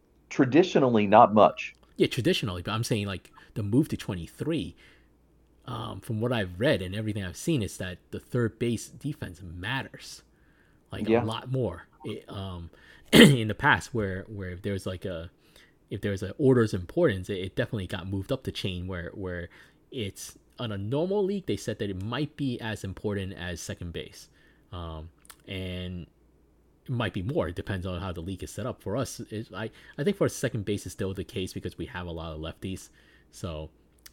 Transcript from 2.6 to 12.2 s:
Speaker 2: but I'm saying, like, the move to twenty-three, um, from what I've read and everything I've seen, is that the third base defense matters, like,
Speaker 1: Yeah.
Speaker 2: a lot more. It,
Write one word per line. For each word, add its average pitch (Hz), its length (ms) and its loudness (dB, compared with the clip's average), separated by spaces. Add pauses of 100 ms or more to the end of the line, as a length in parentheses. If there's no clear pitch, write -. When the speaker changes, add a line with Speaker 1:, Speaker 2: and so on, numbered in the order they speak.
Speaker 2:
but 101 100 -4
I'm 113 120 0
saying, 101 220 0
like, 95 260 -6 (220)
the - 80 -4
move 117 260 4
to - 80 -4
twenty-three, 127 800 -6 (880)
um, 113 340 -8
from 110 200 -4
what 123 120 0
I've 92 280 -2
read 120 220 4
and 92 120 -6
everything 107 300 -2
I've 90 120 -8
seen, 156 260 0
is 90 160 -4
that 92 200 -6 (120)
the 160 100 -8
third - 380 -2
base 117 300 -2
defense - 540 -10
matters, 90 800 -8 (720)
like, 101 140 -4
Speaker 1:
Yeah. 110 120 6
Speaker 2:
a 120 60 2
lot 113 260 -4
more. 117 380 -2 (160)
It, 107 240 -8